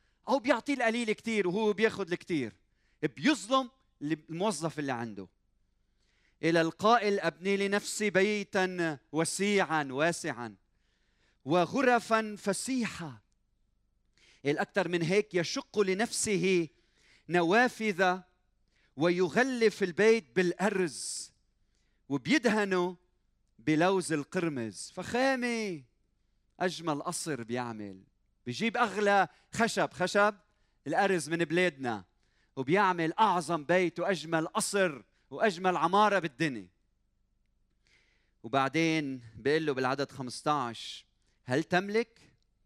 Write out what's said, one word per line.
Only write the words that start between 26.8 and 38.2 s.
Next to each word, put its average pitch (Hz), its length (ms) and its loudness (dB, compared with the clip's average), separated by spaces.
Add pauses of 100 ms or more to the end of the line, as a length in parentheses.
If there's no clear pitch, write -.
قصر 156 400 -4
بيعمل، 110 600 -8 (440)
بيجيب 180 300 -2
أغلى 202 520 2 (240)
خشب، 196 400 0
خشب 202 420 2 (520)
الأرز 175 420 2
من 165 160 0
بلادنا، 143 600 -2 (520)
وبيعمل 170 560 2
أعظم 170 520 0
بيت 170 360 0
وأجمل 165 460 -2
قصر 185 560 0 (280)
وأجمل 180 460 0
عمارة 196 420 4
بالدنيا. 151 500 -4 (1700)